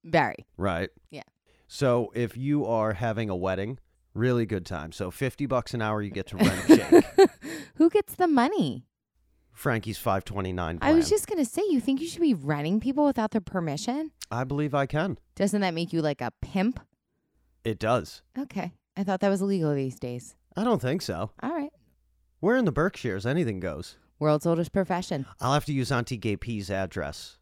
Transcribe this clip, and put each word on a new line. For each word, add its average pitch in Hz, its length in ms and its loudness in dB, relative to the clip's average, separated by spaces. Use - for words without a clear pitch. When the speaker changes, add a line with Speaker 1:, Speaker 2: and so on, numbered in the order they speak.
Speaker 1:
Very. 151 420 0
Speaker 2:
Right? 92 340 -2
Speaker 1:
Yeah. 143 140 -16
Speaker 2:
So 123 480 2
if 117 220 -2
you 139 280 0
are 110 280 0
having 110 360 -2
a 92 80 -2
wedding, 95 420 -2
really 120 320 2
good 90 180 -4
time. 80 280 -8
So 92 180 -6
fifty 135 360 -4
bucks 123 280 -2
an 117 80 -4
hour, 107 180 -2
you 101 100 -6
get - 180 -8
to 101 80 -10
rent - 320 0
Jake. - 640 8
Speaker 1:
<laughs> - 240 -14
Who 330 160 6
gets - 240 0
the 359 140 2
money? 247 580 0
Speaker 2:
Frankie's 110 460 -4
five 98 260 0
twenty-nine 90 560 -4
Speaker 1:
I 294 120 4
was 320 140 4
Speaker 2:
plan. - 40 -4
Speaker 1:
just 415 160 2
gonna 330 180 -2
say, 339 240 -4
you 277 120 2
think 269 200 -2
you 330 60 -6
should 339 140 -10
be 294 140 4
renting 151 440 -2
people 269 260 0
without 233 280 0
their 214 80 0
permission? 196 720 -4
Speaker 2:
I 120 140 -2
believe 143 320 -2
I 139 100 2
can. 165 320 -2
Speaker 1:
Doesn't 202 280 0
that 180 120 0
make 165 180 -2
you 165 100 0
like 147 180 -2
a 120 200 -6
pimp? 196 380 0
Speaker 2:
It 110 160 -2
does. 107 420 0
Speaker 1:
Okay. 196 340 -6
I 196 60 -4
thought 190 180 -2
that 202 80 4
was 196 140 2
illegal 175 320 2
these 135 240 -4
days. 123 380 -10
Speaker 2:
I 196 60 -2
don't 226 180 2
think 127 220 -2
so. 95 300 -6
Speaker 1:
All 277 100 -4
right. 302 200 -4
Speaker 2:
We're 220 160 4
in 254 80 2
the 160 80 2
Berkshires. 117 540 -2
Anything 127 340 0
goes. 85 360 -8
Speaker 1:
World's 151 260 2
oldest 170 260 0
profession. 180 540 -2
Speaker 2:
I'll 131 140 2
have 147 100 2
to 151 80 -4
use 131 180 0
Auntie 120 260 0
Gay 101 200 -2
P's 101 340 -6
address 92 720 -6